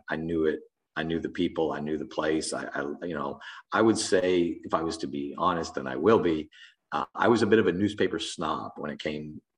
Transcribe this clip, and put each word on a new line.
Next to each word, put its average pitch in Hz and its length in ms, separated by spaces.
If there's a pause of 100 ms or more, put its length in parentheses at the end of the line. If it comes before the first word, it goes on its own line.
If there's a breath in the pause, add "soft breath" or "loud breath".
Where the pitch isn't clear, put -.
I 80 100
knew 80 280
it. 76 140 (360)
I 80 60
knew 82 180
the - 100
people, 82 440
I 73 60
knew 76 180
the 73 80
place. 78 480
I, 65 200
I, 71 100 (220)
you 87 100
know, 71 240 (340 loud breath)
I 101 80
would 110 160
say, 90 640
if - 100
I 80 100
was 82 140
to 82 100
be 71 300
honest, 82 400
and 65 120
I 65 80
will 98 220
be, 80 300 (420 loud breath)
uh, 71 140 (100)
I 95 120
was 113 140
a 110 60
bit 110 120
of 98 80
a 87 60
newspaper 92 460
snob 78 580
when 76 140
it 73 80
came 76 420 (160)